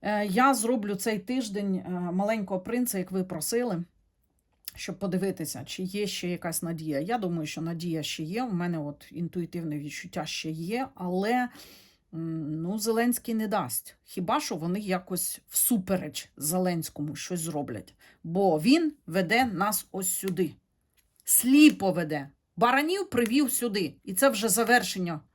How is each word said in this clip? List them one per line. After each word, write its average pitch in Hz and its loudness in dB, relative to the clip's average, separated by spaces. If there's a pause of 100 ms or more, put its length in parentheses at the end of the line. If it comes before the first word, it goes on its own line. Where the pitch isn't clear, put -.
Е, 208 0
я 247 6
зроблю 226 0
цей 214 0
тиждень, 208 -2
е, - -6
Маленького 185 0
принца, 233 -2
як 185 -4
ви 185 0
просили, 185 -2 (880)
щоб - -10
подивитися, 180 -2
чи - -8
є 196 -2
ще 196 -4
якась 170 -4
надія. 156 -2
Я 147 -2
думаю, 170 -2
що 156 -8
надія 165 -4
ще - -6
є. 185 -4
У 240 -4
мене 175 0
от 147 -8
інтуїтивне 165 -6
відчуття 151 -8
ще - -6
є, 196 -4
але, 202 0 (640)
м, 160 -4
ну, 190 -2
Зеленський 233 0
не 220 -2
дасть. 190 -4
Хіба 202 -2
що 233 -6
вони 170 -2
якось 185 -4
всупереч - 0
Зеленському 156 -2
щось 180 -6
зроблять. 143 -8 (300)
Бо 170 2
він 294 6 (140)
веде 190 2
нас 202 -2
ось 185 -4
сюди. 185 -2 (680)
Сліпо 254 8
веде. 151 -2 (280)
Баранів 294 4
привів 240 2
сюди. 196 -2 (100)
І 190 -8
це 269 4
вже 220 0
завершення 196 2 (140)